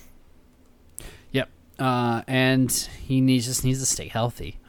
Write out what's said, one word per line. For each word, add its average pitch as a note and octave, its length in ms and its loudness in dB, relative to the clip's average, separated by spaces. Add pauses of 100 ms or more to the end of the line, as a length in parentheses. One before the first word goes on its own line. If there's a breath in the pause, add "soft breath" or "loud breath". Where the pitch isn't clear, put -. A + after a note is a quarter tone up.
(1800 loud breath)
Uh, A#2+ 460 0
and C3 440 4 (360)
he C3 140 2
needs, B2+ 260 4
just B2+ 160 -4
needs C3 160 0
to C3 80 -4
stay - 200 -2
healthy. A2+ 600 -4